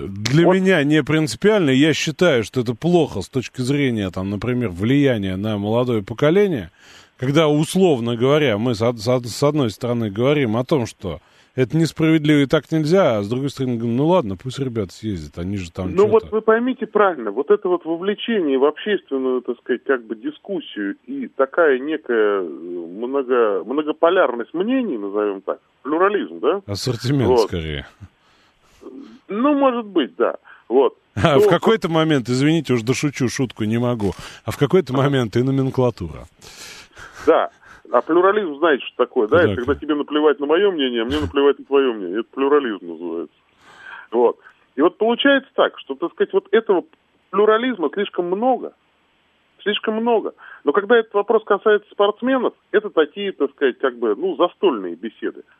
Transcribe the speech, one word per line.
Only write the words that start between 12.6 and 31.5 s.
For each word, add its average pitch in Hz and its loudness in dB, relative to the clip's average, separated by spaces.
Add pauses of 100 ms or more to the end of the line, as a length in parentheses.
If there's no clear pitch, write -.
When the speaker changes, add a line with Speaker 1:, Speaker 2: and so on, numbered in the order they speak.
Speaker 1:
нельзя, 156 2
а 101 -2
с 101 -6
другой 131 -4
стороны 127 -4
говорим: 117 -2
"Ну 143 2
ладно, 139 2
пусть 131 -8
ребята 117 -4
съездят, 87 -8
они 95 -4
же 87 -8
там 92 -6
Speaker 2:
Ну 165 -6
Speaker 1:
че-то". 214 4
Speaker 2:
вот 220 2
вы 214 -2
поймите 226 0
правильно, 170 0
вот 107 -2
это 208 2
вот 175 -2
вовлечение 170 -2
в 131 2
общественную, 135 -2
так 120 -8
сказать, - -6
как 127 -2
бы 110 -10
дискуссию 120 -10 (100)
и 135 -10
такая 135 0
некая, 120 0
э, - -2
много-, 95 -2
многополярность 151 0
мнений, 214 -2
назовем 101 -4
так, 80 -8 (220)
плюрализм, 147 -2
да? 175 -2
Speaker 1:
Ассортимент 123 -2
Speaker 2:
Вот. 120 4
Speaker 1:
скорее. 78 -6 (1400)
Speaker 2:
Ну, 247 0
может 247 0
быть, 170 -2
да. 98 0 (320)
Вот. 123 2 (180)
Speaker 1:
А 147 2
Speaker 2:
Ну, - 6
Speaker 1:
в 208 4
какой-то 190 2